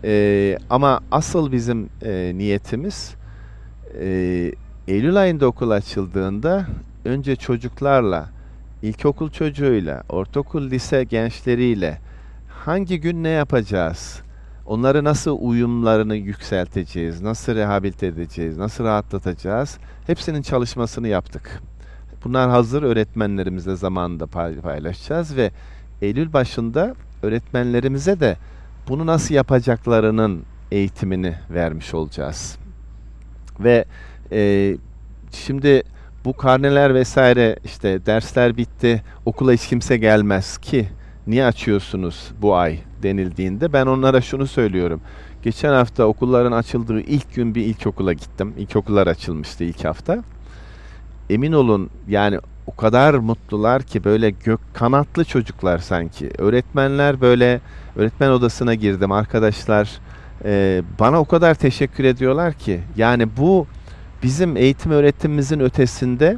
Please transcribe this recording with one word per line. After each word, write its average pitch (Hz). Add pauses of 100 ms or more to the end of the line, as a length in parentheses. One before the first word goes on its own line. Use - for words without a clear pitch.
Ee, 101 (120)
ama 131 (120)
asıl 151
bizim, 117 (160)
e, 92
niyetimiz, 104 (840)
e, 90 (360)
Eylül 117
ayında 175
okul 120
açıldığında 101 (400)
önce 131
çocuklarla, 120 (520)
ilkokul 143
çocuğuyla, 127
ortaokul, 135
lise 131
gençleriyle 113 (520)
hangi 180
gün 170
ne 160
yapacağız? 104 (440)
Onları 131
nasıl 147
uyumlarını 117
yükselteceğiz? 90
Nasıl 113
rehabilite 101
edeceğiz? 82
Nasıl 110
rahatlatacağız? 104 (300)
Hepsinin 160
çalışmasını 120
yaptık. - (640)
Bunlar 127
hazır, 123
öğretmenlerimizle 98
zamanında 87
pay-, 85
paylaşacağız 92
ve 113 (500)
Eylül 135
başında 135 (280)
öğretmenlerimize 123
de 110 (520)
bunu 151
nasıl 160
yapacaklarının 113 (280)
eğitimini 92 (140)
vermiş 82
olacağız. 76 (1040)
Ve, 117 (460)
e, 98 (560)
şimdi 139 (420)
bu 127
karneler 135
vesaire, 123 (100)
işte 95
dersler 117
bitti, 117 (220)
okula 127
hiç -
kimse 120
gelmez 104
ki, 117 (400)
"Niye 123
açıyorsunuz 98 (100)
bu 101
ay?" 82 (240)
denildiğinde 98
ben 135
onlara 131
şunu 135
söylüyorum. 90 (420)
Geçen 139
hafta 123
okulların 120
açıldığı 113
ilk -
gün 117
bir 113
ilkokula 98
gittim. 98
İlkokullar 101
açılmıştı 85
ilk 85
hafta. 165 (1080)
Emin 127
olun, 113 (180)
yani 101 (280)
o -
kadar 123
mutlular 117
ki, 95
böyle 110
gök 110 (140)
kanatlı 139
çocuklar 95
sanki. 82
Öğretmenler 135
böyle, 123 (340)
öğretmen 113
odasına 123
girdim. 98
Arkadaşlar, 107 (560)
e, 98 (180)
bana 131
o 147
kadar 165
teşekkür 139
ediyorlar 131
ki. 90 (160)
Yani 113 (100)
bu 165 (560)
bizim 147
eğitim 135
öğretimimizin 147
ötesinde 131